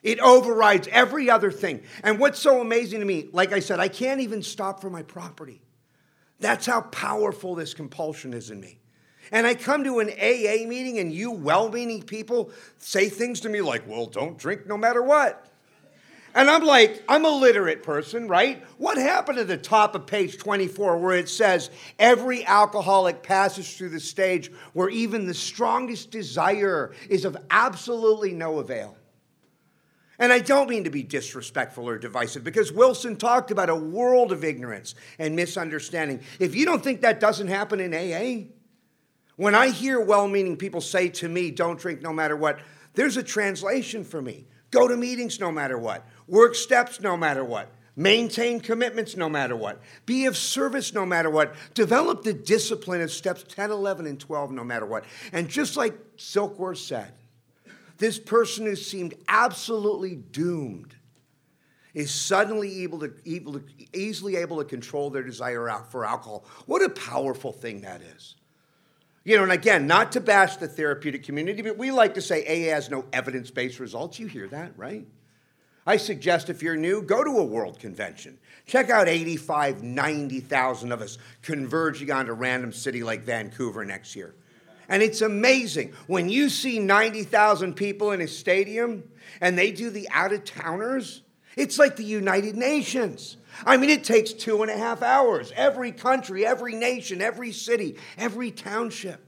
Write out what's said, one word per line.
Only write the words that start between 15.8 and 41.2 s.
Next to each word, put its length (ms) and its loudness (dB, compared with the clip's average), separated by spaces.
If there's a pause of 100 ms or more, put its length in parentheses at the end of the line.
And 140 8
I'm 140 6
like, 460 8
I'm 160 6
a 60 6
literate 520 4
person, 460 -4
right? 340 4 (140)
What 220 -2
happened 400 0
to 60 -2
the 120 -2
top 380 4
of 120 -8
page 320 -2
twenty-four 600 0
where 180 2
it 120 0
says, 420 2 (280)
"Every 460 6
alcoholic 800 4
passes 540 0
through 120 -10
the 100 -8
stage 540 -2 (220)
where 160 0
even 360 -2
the 80 -6
strongest 760 -4
desire 840 -2 (160)
is 160 0
of 120 -4 (140)
absolutely 840 2
no 280 -4
avail"? 360 -10 (1200)
And 120 6
I 80 6
don't 280 4
mean 160 -2
to 60 -4
be 120 -6
disrespectful 880 -8
or 80 -4
divisive, 480 -8
because 280 0
Wilson 440 2
talked 340 2
about 200 0
a 40 2
world 580 2
of 120 -4
ignorance 500 -8 (240)
and 160 -4
misunderstanding. 840 -4 (180)
If 160 0
you 120 2
don't 160 0
think 180 -2
that 200 4
doesn't 280 2
happen 320 -2
in 140 -4
A 200 -4
A, 340 -6 (880)
when 180 4
I 160 8
hear 280 0
well-meaning 580 2
people 260 -6
say 260 0
to 200 -8